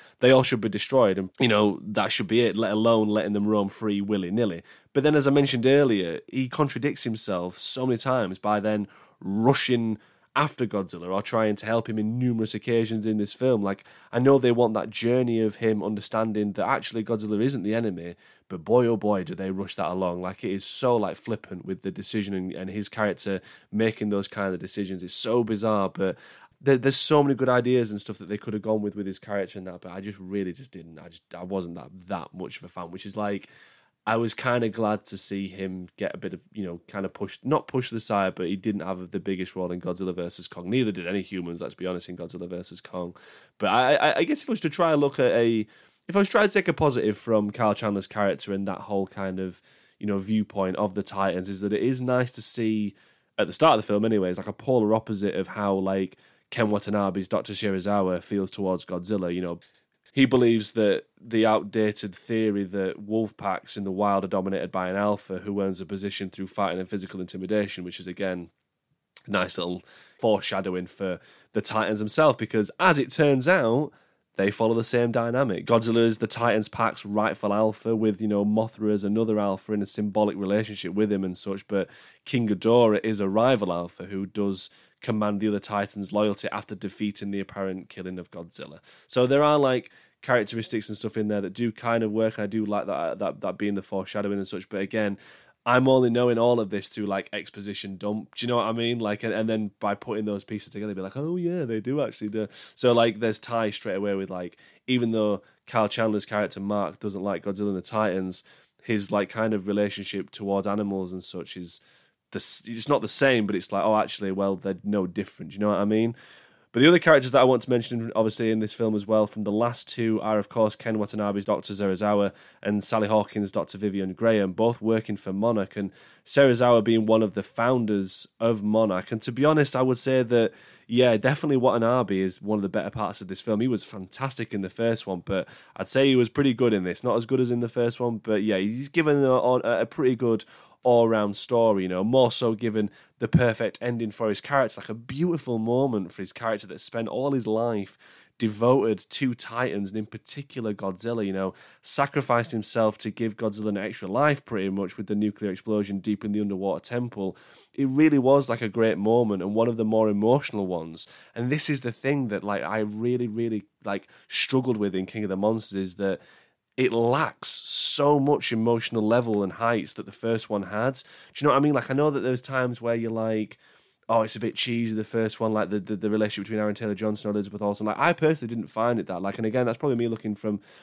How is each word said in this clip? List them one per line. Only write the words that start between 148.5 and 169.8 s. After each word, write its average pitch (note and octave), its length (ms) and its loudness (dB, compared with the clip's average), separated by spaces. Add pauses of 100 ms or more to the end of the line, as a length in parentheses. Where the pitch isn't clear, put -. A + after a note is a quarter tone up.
to - 360 -2
Titans, G2+ 560 -4
and G#2+ 80 -6
in G#2+ 80 -6
particular A2+ 680 -6
Godzilla, G2+ 500 -4
you G2 80 -2
know, F#2+ 220 -4 (280)
sacrificed B2+ 680 0
himself A2 480 0
to A2 140 -4
give A2 240 -4
Godzilla G#2+ 320 -4
an G#2 80 0
extra G2 320 -6
life C#3 360 2
pretty G2 240 -4
much F#2+ 280 -4
with G2+ 100 -8
the G#2+ 80 -4
nuclear G#2 380 -2
explosion G2+ 480 -2
deep G2+ 240 -4
in G#2 80 -4
the G#2 80 0
underwater G2 400 -2
temple. A#2+ 560 -4 (380)
It C#3 120 0
really C#3+ 320 4
was, C3+ 300 6
like, A#2 140 -2
a A2+ 60 -2
great A2 300 2
moment G#2+ 440 2
and G2+ 120 -2
one A2+ 140 4
of A#2 80 -2
the A2+ 80 0
more A2 240 4
emotional G#2+ 580 2
ones. E2 400 -8 (300)
And A#2+ 160 -4
this D3+ 180 0
is C#3 120 -2
the B2 100 -6
thing C3+ 360 -2
that, G2+ 140 -4
like, G2+ 220 -4
I G2+ 160 -4
really, A2+ 480 -4
really, A2 340 -4 (220)
like, G2+ 240 -6 (180)
struggled B2+ 520 0
with G2+ 180 0
in F#2+ 100 -2
King G#2+ 160 -8
of G2+ 80 -4
the F#2+ 60 -2
Monsters, G2+ 540 -2
is F2 60 -14
that G2 240 -2 (560)
it C3 140 2
lacks A#2+ 580 0
so - 720 2
much C#3+ 320 2
emotional A2+ 560 2
level A2 380 2
and F#2 80 -4
heights A#2 400 -2